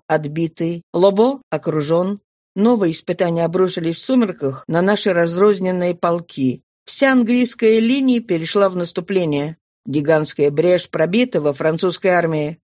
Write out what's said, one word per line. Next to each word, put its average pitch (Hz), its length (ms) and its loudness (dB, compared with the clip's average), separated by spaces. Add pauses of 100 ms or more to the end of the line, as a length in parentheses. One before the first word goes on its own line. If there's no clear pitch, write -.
отбиты, 165 720 -4 (100)
Лобо 202 600 2
окружен. 165 680 -2 (340)
Новые 202 380 2
испытания 170 540 -2
обрушились 170 500 0
в - 80 -12
сумерках 185 640 0
на 165 140 0
наши 202 320 2
разрозненные 180 840 2
полки. 170 680 -2 (200)
Вся 269 300 -2
английская 240 680 2
линия 254 400 0
перешла 190 480 0
в 180 80 -6
наступление. 170 800 -4 (300)
Гигантская 147 680 0
брешь 170 380 0
пробита 180 500 0
во 147 140 0
французской 165 560 -2
армии. 160 500 -2 (120)